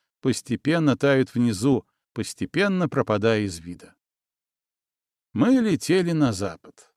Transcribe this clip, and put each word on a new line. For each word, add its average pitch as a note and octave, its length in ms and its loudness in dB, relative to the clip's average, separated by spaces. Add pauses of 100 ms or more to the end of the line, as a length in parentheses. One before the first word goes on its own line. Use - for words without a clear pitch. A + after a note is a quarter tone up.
(220)
постепенно C3+ 760 0
тают C3+ 360 2
внизу, A#2 540 0 (260)
постепенно F3+ 760 -2
пропадая A2 520 0
из F#2 180 -6
вида. F2 360 -18 (1400)
Мы B3 260 4
летели F3+ 540 0
на C#3+ 200 2
запад. - 640 -10